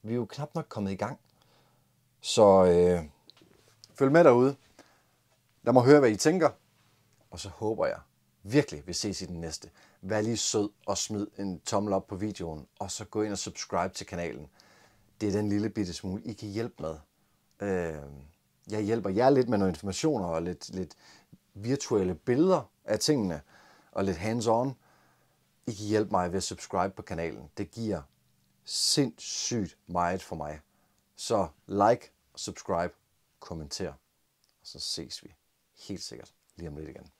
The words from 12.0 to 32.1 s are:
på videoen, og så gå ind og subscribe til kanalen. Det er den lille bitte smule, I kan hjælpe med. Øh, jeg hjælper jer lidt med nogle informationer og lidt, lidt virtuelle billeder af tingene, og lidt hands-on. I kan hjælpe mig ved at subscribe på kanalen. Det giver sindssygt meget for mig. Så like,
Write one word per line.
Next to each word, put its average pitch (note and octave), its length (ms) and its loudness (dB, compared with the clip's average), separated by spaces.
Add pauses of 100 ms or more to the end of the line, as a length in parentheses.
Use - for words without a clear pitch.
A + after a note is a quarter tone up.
på G2+ 80 -10
videoen, F2 520 -8 (120)
og F#2+ 120 -10
så G#2 140 -10
gå G#2+ 160 -4
ind G#2+ 100 -2
og G2 60 -4
subscribe F#2 560 -6
til - 140 -12
kanalen. E2+ 420 -8 (720)
Det G#2 80 0
er F#2 40 0
den G#2 160 0
lille G#2 200 0
bitte F#2+ 240 -4
smule, F#2+ 300 -8
I A2 100 -10
kan G#2 160 -12
hjælpe A2+ 340 -8
med. D#2+ 140 -6 (720)
Øh, E2 320 -4 (680)
jeg G#2+ 120 -4
hjælper G#2 280 0
jer A#2+ 200 4
lidt B2+ 200 4
med A2 80 2
nogle F#2+ 140 4
informationer G2+ 540 -2
og E2 160 -2
lidt, F2 280 -8
lidt F#2 260 -8 (580)
virtuelle G2+ 640 -2
billeder D#3 540 2 (160)
af G#2+ 140 0
tingene, G2 420 0 (500)
og G2 140 -2
lidt F2+ 120 -2
hands-on. A#2 580 0 (920)
I A#2 60 -8
kan G2+ 120 -10
hjælpe G#2 260 0
mig F2+ 200 0
ved F#2+ 60 -2
at F#2 60 -2
subscribe F#2+ 520 -4
på F2+ 60 -14
kanalen. D#2+ 560 -8
Det G2+ 140 -8
giver G#2 300 -4 (640)
sindssygt - 1120 -2 (100)
meget F2 340 -2
for - 140 -12
mig. D2+ 240 -10 (560)
Så G2 320 0 (200)
like, G2+ 440 2 (240)